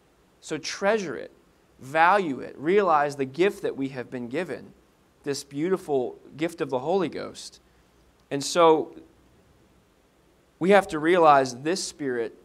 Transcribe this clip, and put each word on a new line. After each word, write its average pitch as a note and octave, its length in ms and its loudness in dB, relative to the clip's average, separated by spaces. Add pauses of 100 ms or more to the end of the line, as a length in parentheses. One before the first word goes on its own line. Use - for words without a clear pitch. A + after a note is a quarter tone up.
(400)
So D#3 200 -8
treasure G3 560 -2
it, - 160 -14 (480)
value D#3+ 600 2
it, - 180 -14
realize D3+ 560 2
the C3+ 100 -2
gift E3+ 380 -2
that C3+ 120 -4
we C3+ 140 -6
have B2 220 -12
been B2 160 -10
given, A#2+ 440 -8 (520)
this C#3 200 -6
beautiful D3+ 760 -4 (180)
gift E3 240 -4
of C#3+ 80 -4
the C3+ 80 -2
Holy D#3+ 320 -2
Ghost. - 500 -14 (680)
And C#3 140 -4
so D#3+ 500 4 (1700)
we E3+ 100 0
have F#3+ 200 6
to D#3 100 -4
realize D3 560 6
this D#3+ 280 -4
Spirit B2 600 -6